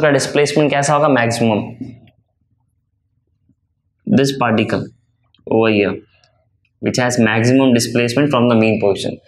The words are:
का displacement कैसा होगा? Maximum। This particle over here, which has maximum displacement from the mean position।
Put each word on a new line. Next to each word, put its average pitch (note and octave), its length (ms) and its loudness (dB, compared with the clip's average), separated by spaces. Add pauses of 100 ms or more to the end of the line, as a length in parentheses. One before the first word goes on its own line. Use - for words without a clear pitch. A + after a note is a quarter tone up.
का D#3 100 4
displacement C#3+ 600 0
कैसा C#3+ 220 0
होगा? D3 140 2
Maximum। A#2 540 0 (2500)
This C#3 340 0
particle A2+ 460 -2 (600)
over A2+ 280 2
here, G2+ 180 0 (880)
which A2+ 220 -2
has B2 240 -2
maximum A#2+ 500 2
displacement A#2+ 560 -2
from A#2+ 160 2
the A2+ 140 2
mean A2 180 0
position। - 460 -4